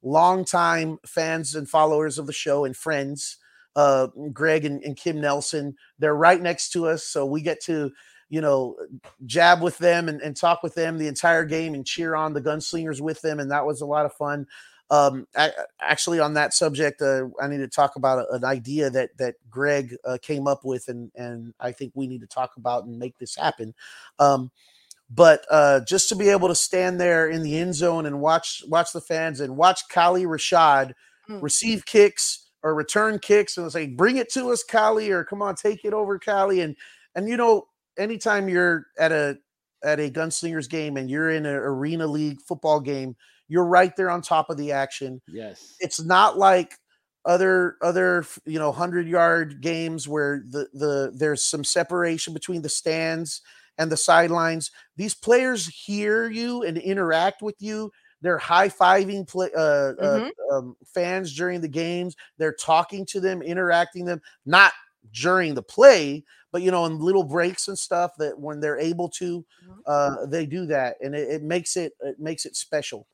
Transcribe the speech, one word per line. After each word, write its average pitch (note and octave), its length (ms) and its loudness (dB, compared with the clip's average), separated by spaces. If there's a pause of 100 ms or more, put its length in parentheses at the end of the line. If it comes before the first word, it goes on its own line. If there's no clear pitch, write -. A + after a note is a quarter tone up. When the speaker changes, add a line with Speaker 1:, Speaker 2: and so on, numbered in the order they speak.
Speaker 1:
longtime E3 1040 2
fans D#3+ 480 -4
and D3 140 -8
followers D#3 500 2
of D3 80 -8
the C#3+ 60 -10
show C#3+ 320 0
and C3 120 -6
friends, C#3+ 600 -6 (380)
uh, C#3 320 4 (240)
Greg D#3 320 0
and, C#3+ 200 -6
and C#3+ 120 -10
Kim D#3+ 240 -4
Nelson. C#3+ 560 -4 (220)
They're D3+ 180 2
right E3+ 260 6
next E3+ 300 -4
to E3+ 160 0
us, D#3 180 -2
so C#3 200 -2
we D3 160 -2
get D#3+ 220 -4
to, D3+ 280 -2 (360)
you D#3 120 -4
know, C3+ 360 0 (500)
jab E3+ 360 6
with E3+ 160 -2
them E3+ 300 2
and, D3+ 140 -8
and D3 140 -10
talk E3+ 260 0
with E3 120 -8
them E3 240 -4
the D#3 100 -2
entire E3 360 2
game D#3+ 300 -4
and C3+ 120 -8
cheer E3 300 -4
on D#3 180 -2
the C#3+ 80 -4
Gunslingers D#3 580 -6
with D#3 220 -6
them, D3+ 180 -4
and C#3 120 -4
that C#3+ 140 0
was D3 140 -4
a D3 60 -8
lot D3 200 0
of D3 80 -4
fun. C#3+ 320 -6 (440)
Um, C#3+ 460 4
I, D3+ 160 2 (280)
actually, E3+ 380 0
on D3+ 160 0
that D3 200 0
subject, D3 460 0
uh, C3+ 260 0 (140)
I C#3 60 -2
need C#3+ 120 -6
to C3+ 100 -6
talk C#3 260 0
about C3 340 0
a, - 60 -4
an B2 100 -4
idea C3+ 460 -2
that, B2 280 -2
that B2 180 -4 (140)
Greg, C3+ 440 -2 (100)
uh, B2 160 -4
came C#3 280 -4
up C#3 160 -2
with, B2+ 240 -6
and, A#2+ 260 -12
and A#2+ 460 -14
I B2 100 -6
think B2 240 -12
we C3+ 140 -6
need B2+ 140 -10
to - 40 -20
talk - 300 -8
about A#2+ 300 -4
and A#2 120 -14
make B2 200 -12
this - 180 -14
happen. A#2+ 380 -4 (440)
Um, C3+ 320 4 (600)
but, D#3 400 8
uh, C#3+ 300 6
just F3+ 300 0
to A3 60 -2
be G3+ 140 4
able F#3+ 180 4
to F3 60 2
stand F#3 460 0
there E3 300 4
in E3 120 -4
the D3+ 160 -2
end F3 160 -2
zone E3 320 0
and C#3+ 140 -4
watch, D#3+ 480 0
watch E3+ 240 2
the E3+ 80 -8
fans D#3+ 400 -4
and C3+ 160 -6
watch F3+ 340 4
Kali F3+ 340 4
Rashad D3+ 680 4 (360)
Speaker 2:
Mm. G#3 120 -12
Speaker 1:
receive D3+ 460 -2
kicks - 600 4 (140)
or D#3 120 0
return G#3+ 440 0
kicks - 400 2
and E3+ 140 -8
say, D#3+ 160 -6
"Bring F#3 300 2
it A#3+ 160 -4
to B3+ 180 -2
us, A#3 120 -2
Kali," A3 460 2
or, F3 140 -2
"Come G3+ 180 -8
on, G3 140 -4
take G#3 280 -2
it G#3 100 -2
over, G3+ 240 -2
Kali." G3 420 2
And, D3+ 160 -4 (400)
and, G3 120 -4
you A#3+ 80 -2
know, A3+ 320 4 (300)
anytime G#3 500 -2
you're F3 380 2 (120)
at D#3+ 140 4
a, C#3+ 260 0 (460)
at D3+ 160 0
a D3 100 -4
Gunslingers D#3+ 600 -6
game D3+ 260 -6
and C3 140 -6
you're D#3 200 0
in D#3 160 -2
an C#3+ 100 -2
Arena C#3 500 -4
League D3+ 360 -4
football D3+ 380 0
game, C3+ 360 -6 (320)
you're F3 180 2
right F3+ 300 6
there F#3 140 0
on F3 120 -4
top D#3 280 0
of D#3 80 -4
the C#3+ 140 -6
action. C3+ 540 -6
Speaker 3:
Yes. A2 540 -16
Speaker 1:
It's F3+ 200 -6
not F#3 380 4
like F#3+ 360 4 (500)
other, F3+ 580 2
other, F3 420 0 (220)
you D#3 140 -6
know, D3 120 0
hundred-yard E3+ 880 0
games E3 460 -4
where C#3+ 400 -4
the, C#3 260 -8
the, C#3 400 -2
there's D3 300 -2
some D3 200 -4
separation E3+ 680 -2
between E3 280 -8
the D3+ 80 -8
stands D#3+ 720 -4 (360)
and D#3+ 140 -2
the D#3 40 -2
sidelines. E3 760 2 (260)
These G3 180 -6
players B3 540 0
hear G#3 600 -4
you A#3+ 340 -6
and E3+ 140 -4
interact F#3 640 -2
with G#3+ 180 -8
you. G#3+ 320 -8 (300)
They're E3+ 160 0
high-fiving F#3+ 880 2
play, F3+ 280 -4
uh, D#3+ 40 0 (400)
uh, G3 200 0
Speaker 2:
Mm-hmm. B3+ 100 -6 (220)
Speaker 1:
um, B2+ 240 -4 (100)
fans F3+ 480 -4
during F3+ 280 -4
the D#3+ 60 -6
games. E3+ 480 -4 (220)
They're D#3 160 -2
talking E3+ 520 0
to G3+ 140 -6
them, F#3 220 -2
interacting F3 640 0
them, F3 140 -6 (260)
not F3+ 260 8 (400)
during D#3+ 420 0
the A#2+ 80 -8
play, D#3+ 600 6 (280)
but, F3+ 100 -4
you F#3 80 2
know, F3 160 0
in D#3+ 140 -4
little F#3 240 2
breaks E3+ 440 -2
and G3 100 -10
stuff - 400 -2
that D3+ 200 -4
when D3 220 -10
they're D3 180 -2
able E3 320 -4
to, F3 340 -8 (180)
Speaker 2:
Mm-hmm. F#3 240 -20
Speaker 1:
uh, C#3+ 420 0
they D#3 180 -4
do E3+ 200 -8
that. C3+ 360 -2
And C#3 140 -6
it, D3 140 -4
it D#3 120 -6
makes E3 340 -4
it, E3+ 260 -6
it C#3 180 -8
makes D#3 260 -8
it - 100 -14
special. C3+ 560 -8